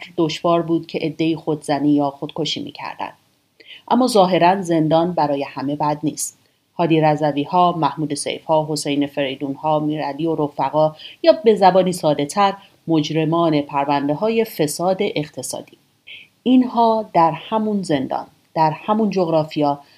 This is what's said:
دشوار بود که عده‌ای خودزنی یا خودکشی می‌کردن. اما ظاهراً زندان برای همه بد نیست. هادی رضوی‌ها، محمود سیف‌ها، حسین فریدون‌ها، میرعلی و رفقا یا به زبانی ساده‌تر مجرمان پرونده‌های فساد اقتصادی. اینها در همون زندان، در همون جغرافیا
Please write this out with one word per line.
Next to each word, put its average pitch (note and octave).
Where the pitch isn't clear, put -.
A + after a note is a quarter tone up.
دشوار E3+
بود D#3+
که -
عده‌ای D#3+
خودزنی D3
یا C#3+
خودکشی -
می‌کردن. -
اما B3
ظاهراً F#3
زندان E3
برای C#3+
همه C3+
بد D3+
نیست. -
هادی D#3+
رضوی‌ها، D3+
محمود D#3
سیف‌ها، -
حسین C#3+
فریدون‌ها، C#3+
میرعلی D3+
و D#3+
رفقا D3+
یا E4
به A3
زبانی F#3
ساده‌تر E3+
مجرمان D#3+
پرونده‌های C#3+
فساد F3
اقتصادی. D3
اینها A3+
در E3
همون G#3+
زندان، D3
در D#3
همون G#3+
جغرافیا D#3